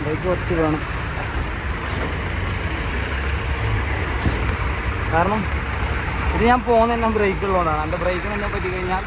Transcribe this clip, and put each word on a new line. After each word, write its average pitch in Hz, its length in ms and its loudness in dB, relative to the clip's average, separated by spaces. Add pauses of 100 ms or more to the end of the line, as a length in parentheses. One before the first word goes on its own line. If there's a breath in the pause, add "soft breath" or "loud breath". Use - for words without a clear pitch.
ബ്രേക്ക് 156 240 -2
കുറച്ച് 180 320 0
വേണം, 156 220 2 (4000)
കാരണം 185 280 4 (960)
ഇത് 180 160 2
ഞാൻ 247 160 6
പോകുന്ന 233 280 6
തന്നെ 233 220 2
ബ്രേക്ക് 190 300 2
ഉള്ളതുകൊണ്ടാണ്. 165 400 2
എൻ്റെ 170 160 -2
ബ്രേക്കിന് 180 340 -2
എന്നെ 202 180 -2
പറ്റി 190 200 -2
കഴിഞ്ഞാൽ 185 320 -2